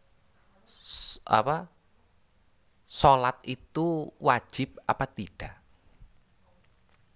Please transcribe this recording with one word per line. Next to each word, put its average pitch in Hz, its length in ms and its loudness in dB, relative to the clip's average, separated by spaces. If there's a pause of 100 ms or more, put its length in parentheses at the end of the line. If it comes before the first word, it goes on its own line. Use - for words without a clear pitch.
(640)
S-, - 640 -8
apa? 143 400 2 (1200)
Sholat 131 560 4
itu 156 720 -4
wajib - 720 -2
apa - 240 0
tidak? - 480 -12 (1600)